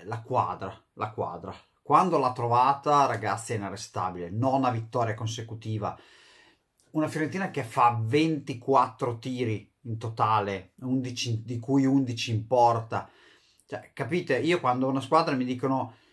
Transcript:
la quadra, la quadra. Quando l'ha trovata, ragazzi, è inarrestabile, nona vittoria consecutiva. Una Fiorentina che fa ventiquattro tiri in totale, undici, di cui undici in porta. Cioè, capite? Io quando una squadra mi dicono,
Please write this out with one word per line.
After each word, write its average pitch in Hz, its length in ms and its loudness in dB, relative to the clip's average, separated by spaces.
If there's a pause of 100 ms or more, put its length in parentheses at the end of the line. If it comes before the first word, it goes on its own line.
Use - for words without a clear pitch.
la 110 160 -8
quadra, 92 520 -2 (220)
la 107 160 -6
quadra. 90 420 -8 (300)
Quando 160 360 4
l'ha 127 140 2
trovata, 131 720 2
ragazzi, 110 460 -4
è 113 40 -2
inarrestabile, 92 760 -6
nona 127 400 2
vittoria 113 440 -2
consecutiva. 110 840 -6 (920)
Una 311 180 -2
Fiorentina 165 420 -4
che 131 140 -4
fa 117 360 4
ventiquattro 127 1200 2
tiri 117 540 -4 (100)
in 113 160 -8
totale, 110 840 0
undici, 127 640 -4
di 120 140 -8
cui 135 260 2
undici 131 480 0
in 104 140 -2
porta. 117 600 2 (580)
Cioè, - 260 -12
capite? 147 460 -2
Io 170 220 2
quando 127 280 2
una 135 120 0
squadra 160 340 2
mi 127 100 0
dicono, 127 500 -2 (180)